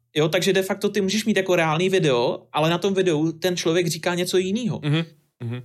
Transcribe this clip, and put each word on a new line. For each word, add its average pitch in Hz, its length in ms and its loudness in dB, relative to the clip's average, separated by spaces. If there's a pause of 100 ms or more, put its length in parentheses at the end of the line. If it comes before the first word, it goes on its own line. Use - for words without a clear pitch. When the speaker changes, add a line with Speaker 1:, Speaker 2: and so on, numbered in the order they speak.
(160)
Speaker 1:
jo, 151 120 4
takže 185 240 2
de 190 100 2
facto 196 260 -4
ty 202 120 -2
můžeš 196 240 -2
mít 214 120 0
jako 185 200 2
reálný 165 320 0
video, 151 640 2
ale 151 180 0
na 175 80 0
tom 196 160 0
videu 165 380 0
ten 180 240 -2
člověk 175 300 0
říká 165 280 -2
něco 180 240 0
jinýho. 190 460 -2
Speaker 2:
Mhm, 156 200 0 (400)
mhm. 120 200 -8